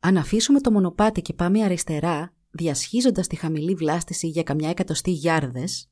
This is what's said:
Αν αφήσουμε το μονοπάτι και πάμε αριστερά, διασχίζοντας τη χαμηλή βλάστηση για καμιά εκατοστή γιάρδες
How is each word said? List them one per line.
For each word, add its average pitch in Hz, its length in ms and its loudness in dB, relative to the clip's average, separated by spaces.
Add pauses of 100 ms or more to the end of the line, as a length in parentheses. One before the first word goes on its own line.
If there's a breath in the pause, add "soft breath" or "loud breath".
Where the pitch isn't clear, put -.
Αν 185 160 4
αφήσουμε 226 440 4
το 254 100 2
μονοπάτι 208 520 2
και - 120 -8
πάμε 196 300 2
αριστερά, 165 680 -2 (160)
διασχίζοντας 185 760 0
τη - 100 -6
χαμηλή 160 380 -2
βλάστηση 165 540 -2
για 160 140 -2
καμιά 151 260 -2
εκατοστή 175 420 -2
γιάρδες 156 800 -2